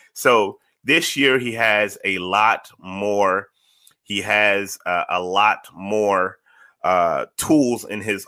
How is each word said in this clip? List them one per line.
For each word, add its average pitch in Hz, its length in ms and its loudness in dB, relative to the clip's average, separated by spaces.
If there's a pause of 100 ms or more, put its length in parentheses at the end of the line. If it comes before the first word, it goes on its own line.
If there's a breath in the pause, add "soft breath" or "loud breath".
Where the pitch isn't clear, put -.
(140)
So 110 460 2 (240)
this 160 340 0
year 135 220 2
he 120 140 -4
has 107 520 0
a 95 140 -2
lot 101 580 0
more. 98 720 -2 (540 soft breath)
He 101 180 -6
has, 101 640 0
uh, 87 240 -2
a 90 100 -2
lot 98 540 0
more, 98 640 -2 (460 soft breath)
uh, 85 420 0 (120)
tools 127 480 0
in 104 160 -8
his 101 260 -6